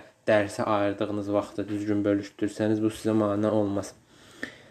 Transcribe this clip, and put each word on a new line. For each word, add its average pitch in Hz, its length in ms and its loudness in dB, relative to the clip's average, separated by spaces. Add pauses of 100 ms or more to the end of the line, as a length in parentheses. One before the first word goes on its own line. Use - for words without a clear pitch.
(280)
dərsə 104 400 2
ayırdığınız 101 640 -2
vaxtı 101 380 -2
düzgün 104 340 0
bölüşdürsəniz, 104 800 0
bu 110 80 2
sizə 110 240 -2
mane 104 320 2
olmaz. 101 460 0 (760)